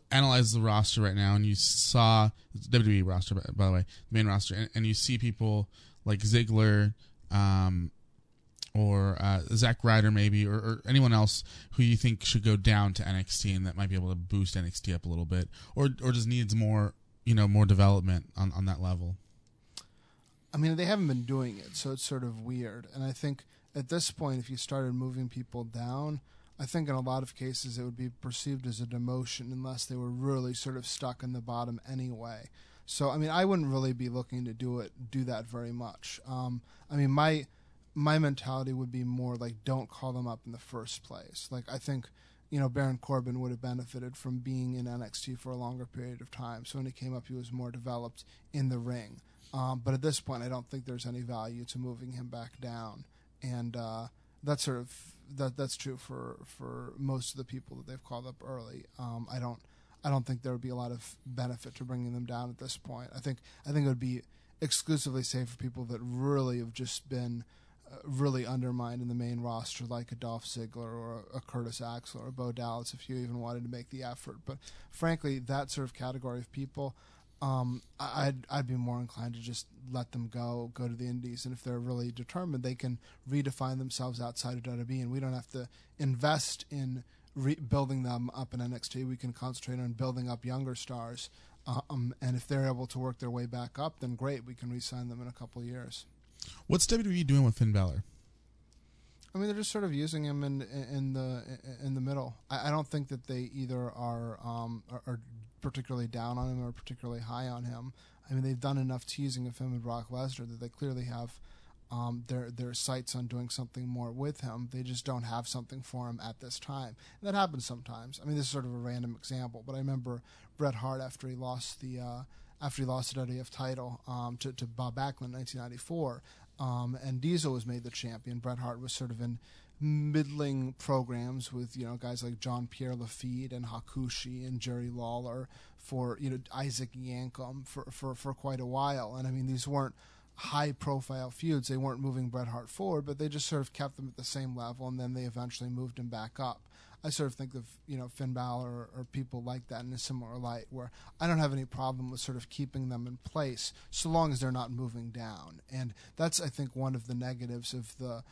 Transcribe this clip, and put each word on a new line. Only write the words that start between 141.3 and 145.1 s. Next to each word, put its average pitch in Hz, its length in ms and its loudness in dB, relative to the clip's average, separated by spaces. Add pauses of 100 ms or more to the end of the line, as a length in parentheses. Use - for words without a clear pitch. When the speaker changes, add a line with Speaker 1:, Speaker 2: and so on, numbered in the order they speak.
Speaker 2:
feuds. 147 380 0
They 135 80 0
weren't 135 240 0
moving 131 300 0
Bret 123 180 -2
Hart 120 220 -6
forward, 175 340 0
but 139 140 -4
they 151 100 0
just 143 180 -4
sort 151 140 0
of 131 140 -6
kept 139 220 -4
them 135 120 -8
at 123 80 -12
the 127 80 -10
same 131 320 -4
level, 123 320 -6
and 127 100 -4
then 123 140 -4